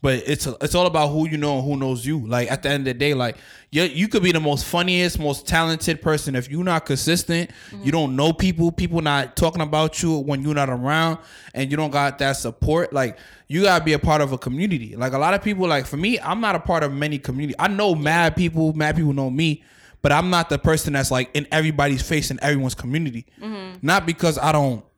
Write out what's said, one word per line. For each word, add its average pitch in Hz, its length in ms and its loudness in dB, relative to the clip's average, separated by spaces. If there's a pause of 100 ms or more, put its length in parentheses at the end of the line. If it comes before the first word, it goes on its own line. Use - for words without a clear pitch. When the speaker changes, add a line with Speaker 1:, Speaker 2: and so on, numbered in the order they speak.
Speaker 1:
but 131 240 0
it's, 143 220 -2
it's 139 260 -4
all 180 140 4
about 156 220 2
who 156 180 0
you 156 100 -4
know 147 220 0
and 131 80 -2
who 143 100 0
knows 131 260 -2
you. 139 220 -4
Like, 120 240 0
at 131 140 -4
the 139 60 0
end 139 180 0
of 131 60 -2
the - 40 -
day, 143 160 2
like, 123 240 -2 (320)
you, 156 140 2
you 170 240 0
could 208 160 0
be 185 80 4
the 165 80 4
most 147 260 0
funniest, 180 540 0
most 147 260 -4
talented 165 560 0
person. 151 340 0
If 127 140 -4
you're 156 140 -4
not 175 240 0
consistent, 170 640 0 (180)
Speaker 2:
Mm-hmm. 101 140 -16
Speaker 1:
you 135 80 2
don't 147 240 0
know 151 180 2
people, 170 380 2
people 170 300 -2
not 143 340 0
talking 170 260 2
about 156 400 0
you 160 160 0
when 139 240 -2
you're 147 140 -2
not 143 140 2
around, 151 500 0 (340)
and 135 160 -4
you 147 80 -2
don't 151 140 -2
got 143 280 0
that 135 180 2
support, 151 560 -2
like, 131 260 -2 (280)
you 165 160 0
gotta 180 200 4
be 156 100 2
a 143 60 2
part 151 220 4
of 139 100 0
a 131 80 -4
community. 131 560 -4
Like, 127 180 -2
a 135 60 0
lot 170 160 4
of 196 80 -2
people, 190 240 0
like, 143 180 0
for 139 120 -8
me, 202 240 0
I'm 180 200 -4
not 208 140 0
a 165 40 0
part 165 220 0
of 147 120 0
many 147 260 -2
community. 139 400 -4
I 175 80 2
know 202 260 2
mad 156 420 2
people, 160 380 2
mad 151 220 0
people 151 180 2
know 135 160 0
me, 147 340 0 (380)
but 143 120 4
I'm 170 160 2
not 175 200 2
the 143 80 0
person 160 360 0
that's, 135 180 0
like, 127 220 0
in 147 180 -2
everybody's 143 500 2
face 151 300 -2
in 127 100 -8
everyone's 139 340 0
community. 127 500 -4 (160)
Speaker 2:
Mm-hmm. 196 400 -12
Speaker 1:
Not 170 240 2
because 165 320 0
I 143 160 2
don't 135 300 2 (140)